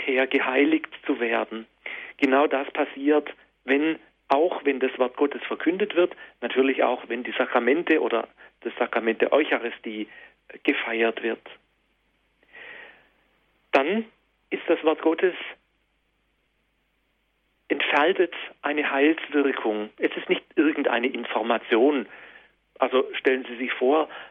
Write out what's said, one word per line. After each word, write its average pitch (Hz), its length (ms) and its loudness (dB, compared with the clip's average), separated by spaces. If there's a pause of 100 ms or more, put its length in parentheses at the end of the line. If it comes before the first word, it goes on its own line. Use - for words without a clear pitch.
her 131 200 2
geheiligt 139 640 2 (180)
zu 127 140 0
werden. 113 460 -2 (520)
Genau 139 280 4
das 139 260 -2
passiert, 147 600 0 (320)
wenn, 147 340 0 (300)
auch 147 380 2
wenn 139 140 0
das 131 180 0
Wort 123 180 0
Gottes 139 280 0
verkündet 185 500 -2
wird, 175 200 2 (280)
natürlich 131 400 2
auch, 120 260 0
wenn 120 140 -6
die 113 100 -8
Sakramente 135 720 2
oder 113 260 0 (320)
das 117 180 -8
Sakrament 113 440 0
der 113 100 0
Eucharistie 117 760 -2 (540)
gefeiert 113 600 0
wird. 113 180 -4 (2250)
Dann 175 340 2 (440)
ist - 160 -6
das 165 160 0
Wort 156 200 0
Gottes, 165 320 0 (2250)
entfaltet 160 640 2 (300)
eine 147 280 -2
Heilswirkung. 139 1080 0
Es - 180 -2
ist - 120 -12
nicht - 140 0 (140)
irgendeine 139 500 2
Information. 117 1000 0 (720)
Also 127 340 2
stellen 131 360 0
Sie 120 80 -10
sich 123 180 -6
vor, 147 340 2 (220)